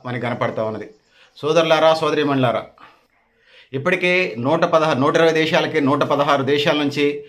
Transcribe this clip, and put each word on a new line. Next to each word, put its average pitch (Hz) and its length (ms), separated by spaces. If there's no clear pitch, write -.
మనకి 123 160
కనపడతా 117 420
ఉన్నది. 107 260
సోదరులారా, 160 560
సోదరీమణులారా, 143 720
ఇప్పటికే 180 640
నూట 143 260
పదహారు, 156 360
నూట 143 160
ఇరవై 165 160
దేశాలకి, 156 500
నూట 143 220
పదహారు 143 400
దేశాల 147 340
నుంచి 143 520